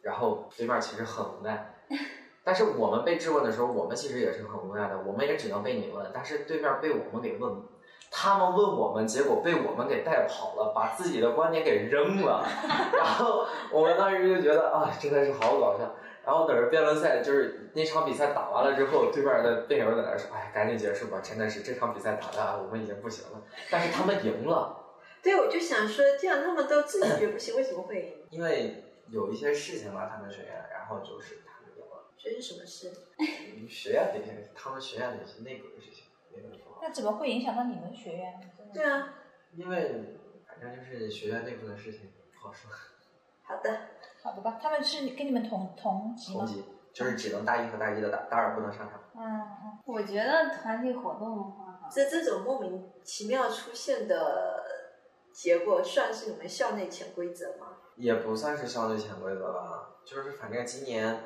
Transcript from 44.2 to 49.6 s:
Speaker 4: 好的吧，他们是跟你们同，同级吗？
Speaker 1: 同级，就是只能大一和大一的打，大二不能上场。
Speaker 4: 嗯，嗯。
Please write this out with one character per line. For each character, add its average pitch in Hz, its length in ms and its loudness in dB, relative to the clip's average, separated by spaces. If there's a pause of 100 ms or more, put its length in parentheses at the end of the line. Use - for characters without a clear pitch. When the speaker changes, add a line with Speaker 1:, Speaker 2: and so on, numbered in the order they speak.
Speaker 4:
好 180 100 -8
的 196 80 -12
吧， 220 180 -4
他 311 120 -2
们 294 120 0
是 294 260 -4
跟 285 180 -6
你 277 40 -4
们 226 160 0
同， 185 300 -6
同 190 400 -4
级 - 160 -14
吗？ 98 140 -4
Speaker 1:
同 - 0 -
级， 101 180 -8 (300)
就 123 100 -6
是 117 100 0
只 107 200 -6
能 110 100 -4
大 117 160 2
一 117 80 -4
和 110 80 -6
大 110 140 -2
一 107 100 -2
的 101 80 -2
打， - 120 -2 (100)
大 117 80 2
二 208 160 2
不 214 80 -4
能 202 100 -6
上 208 160 -12
场。 - 100 -16 (160)
Speaker 4:
嗯， 226 60 -14
嗯。 214 640 -10